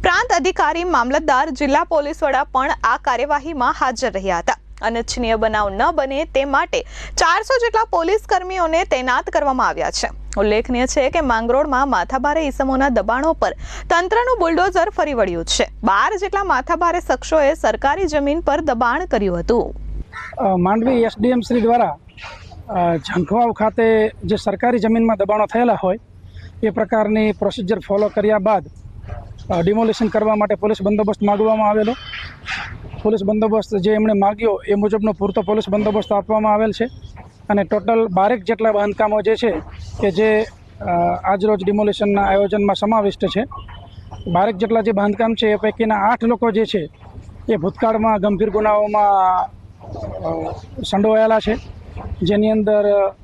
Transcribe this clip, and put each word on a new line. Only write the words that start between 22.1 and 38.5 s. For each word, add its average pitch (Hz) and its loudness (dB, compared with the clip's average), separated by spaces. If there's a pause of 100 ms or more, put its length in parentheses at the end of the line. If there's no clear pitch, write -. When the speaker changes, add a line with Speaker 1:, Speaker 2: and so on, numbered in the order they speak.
Speaker 2:
અ, 175 2
ઝંખવાવ 196 0
ખાતે 220 2 (140)
જે 190 0
સરકારી 226 0
જમીનમાં 226 2
દબાણો 202 2
થયેલા 233 2
હોય 196 0 (640)
એ 220 2
પ્રકારની 214 0
પ્રોસિજર 196 -2
ફોલો 202 0
કર્યા 208 2
બાદ, 196 2 (840)
અ, 151 0
ડિમોલિશન 214 2
કરવા 214 2
માટે 208 2
પોલીસ 214 -2
બંદોબસ્ત 208 0
માગવામાં 214 2
આવેલો. 214 2 (1080)
પોલીસ 214 2
બંદોબસ્ત 214 0
જે 196 2
એમણે 214 2
માગ્યો 202 2
એ 202 4
મુજબનો 208 0
પૂરતો 196 -2
પોલીસ 214 0
બંદોબસ્ત 208 0
આપવામાં 214 2
આવેલ 214 2
છે 226 -2 (640)
અને 202 2
ટોટલ 226 2
બારેક 196 2
જેટલા 220 0